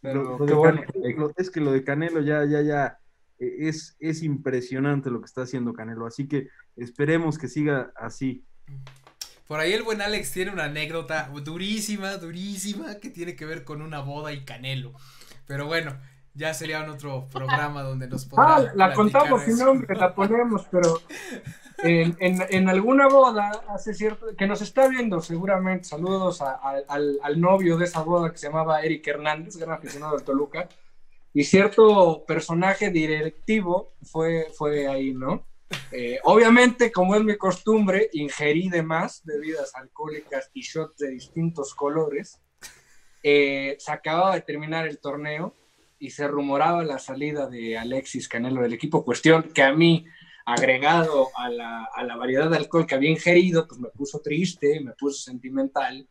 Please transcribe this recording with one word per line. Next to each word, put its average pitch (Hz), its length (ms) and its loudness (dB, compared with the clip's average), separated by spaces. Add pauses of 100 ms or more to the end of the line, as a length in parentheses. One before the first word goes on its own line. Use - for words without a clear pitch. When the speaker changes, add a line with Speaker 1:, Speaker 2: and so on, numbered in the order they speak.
Speaker 1:
Pero 135 220 -4
Speaker 2:
Lo, 131 80 -6
lo 135 140 -2
Speaker 1:
qué 143 60 4
Speaker 2:
de - 20 6
Speaker 1:
bueno. 156 380 6
Speaker 2:
Canelo, - 360 -4
lo, 147 100 -6
es 185 140 -4
que 165 80 -4
lo 143 120 2
de 135 120 2
Canelo 156 380 -2
ya, 147 240 0
ya, 147 160 2
ya, 147 380 0 (380)
eh, 123 220 -6
es, 156 400 -6
es 160 240 -6
impresionante 135 880 -2
lo 117 80 -6
que - 80 -18
está 127 160 -10
haciendo 123 300 -6
Canelo, 113 340 -10
así 139 200 -8
que 139 200 -4 (280)
esperemos 151 640 -2
que 131 100 -10
siga 143 480 -2
así. 123 480 -8 (1040)
Speaker 3:
Por 151 120 -8
ahí 165 140 0
el 233 100 -2
buen 214 180 -4
Alex 202 300 -4
tiene 185 200 -4
una 180 120 -4
anécdota 151 680 -6 (140)
durísima, 196 760 -6
durísima, 190 760 -10
que 208 140 -16
tiene 170 260 -12
que 156 100 -14
ver 160 180 -10
con 151 180 -12
una 156 180 -10
boda 143 320 -8
y 135 140 -12
Canelo. 127 480 -10 (520)
Pero 143 220 -8
bueno, 156 320 -4 (340)
ya 156 200 -6
sería 156 300 -6
en 151 60 -10
otro 139 380 -10
programa 143 560 -4
donde 131 240 -8
nos - 180 -8
podrá 302 300 6
Speaker 1:
Ah, 294 60 8
la 247 100 0
Speaker 3:
platicar 190 240 4
Speaker 1:
contamos 247 480 4
sin 226 120 2
Speaker 3:
eso. 254 100 4
Speaker 1:
nombre, 262 320 4
la 185 180 2
ponemos, 220 560 2
pero 170 300 4 (760)
en, 165 420 4
en, 185 280 2
en 190 200 4
alguna 254 400 6
boda, 233 420 6 (160)
hace 202 260 -6
cierto, 208 340 -4 (100)
que 196 100 0
nos 202 140 -2
está 262 260 4
viendo 240 320 0
seguramente, 185 640 -2
saludos 180 580 -2
a, 135 100 -4
a, 139 360 -6
al, 143 340 -2
al 147 200 0
novio 185 340 4
de 170 80 0
esa 160 200 -4
boda 170 280 0
que - 60 -16
se 147 100 -12
llamaba 160 340 0
Eric 156 260 -4
Hernández, 151 500 -6
gran 160 160 -8
aficionado 147 420 -8
del 131 80 -6
Toluca, 147 460 -4 (640)
y 143 100 2
cierto 196 840 6
personaje 170 640 0
directivo 170 1120 -2
fue, 160 460 -2 (100)
fue 147 300 -2
ahí, 135 260 -2
¿no? 131 320 -6 (460)
Eh, 123 320 -6
obviamente, 233 680 8
como 185 240 2
es 214 80 4
mi 208 140 2
costumbre, 196 760 2
ingerí 151 560 0
de 170 140 0
más 165 400 -4
bebidas 151 520 -6
alcohólicas 151 760 -10
y - 80 -12
shots 156 360 -8
de 143 120 -4
distintos 147 640 -6
colores. 147 680 -4 (840)
Eh, 139 560 2
se - 120 -10
acababa 175 440 0
de 165 60 -2
terminar 156 460 -6
el 147 120 -10
torneo 151 560 -8 (420)
y 131 120 -14
se 147 180 -6
rumoraba 143 560 0
la 139 160 -4
salida 143 480 -6
de 117 300 -8
Alexis 123 500 -8
Canelo 123 360 -2
del 120 100 0
equipo, 151 320 -2
cuestión 160 380 4 (100)
que - 100 4
a 135 80 6
mí, 165 340 4 (400)
agregado 131 920 2
a 123 120 -6
la, 117 460 -8
a 117 80 -8
la 120 140 -6
variedad 131 320 0
de 165 80 2
alcohol 165 280 0
que 143 100 -4
había 143 160 4
ingerido, 170 540 4
pues - 140 -20
me 123 100 -10
puso 143 300 -8
triste, 151 600 0
me 123 120 -10
puso 139 280 -4
sentimental 131 880 -6